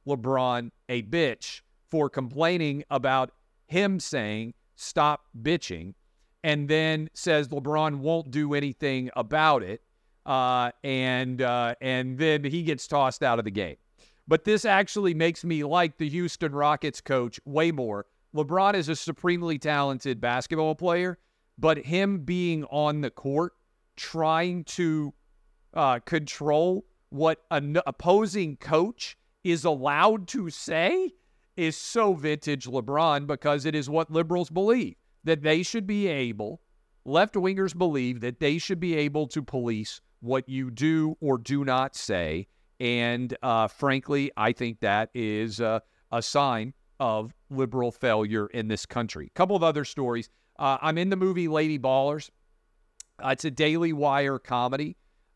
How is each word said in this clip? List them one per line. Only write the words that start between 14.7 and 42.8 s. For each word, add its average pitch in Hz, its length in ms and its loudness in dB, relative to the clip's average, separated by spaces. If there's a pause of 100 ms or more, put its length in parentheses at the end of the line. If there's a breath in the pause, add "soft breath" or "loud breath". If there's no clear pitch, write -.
makes 165 300 0
me 165 180 -2
like 160 340 2
the 156 120 -4
Houston 165 440 -4
Rockets 147 480 0
coach 123 440 -2
way 151 260 2
more. 113 360 -4 (280)
LeBron 180 400 2
is 165 140 0
a 156 80 -2
supremely 170 640 -2
talented 139 640 -2
basketball 156 540 0
player, 180 440 0 (400)
but 151 200 4
him 180 400 0
being 165 460 0
on 151 380 0
the 131 80 -2
court 147 420 -2 (420)
trying 165 720 0
to, 156 500 0 (600)
uh, 131 260 2
control 156 840 0 (260)
what 156 420 0
an 147 340 0
opposing 180 680 2
coach 165 600 0 (280)
is 170 200 0
allowed 165 600 4
to 190 240 -4
say 202 640 0 (440)
is 160 200 -2
so 214 360 2
vintage 147 540 -4
LeBron, 143 640 0
because 147 360 0
it 156 120 -2
is 139 120 -4
what 156 220 0
liberals 165 400 0
believe, 196 460 2 (260)
that 156 200 2
they 160 200 2
should 196 240 -4
be 208 220 0
able, 123 520 -4 (440)
left-wingers 190 760 2
believe 131 420 0
that 120 200 -6
they 151 180 2
should 170 220 -4
be 170 160 0
able 147 320 0
to 156 120 -6
police 117 600 -4 (180)
what 131 300 -2
you 131 240 -4
do 156 480 0
or 135 180 2
do 139 260 -2
not 131 300 0
say. 87 540 -2 (320)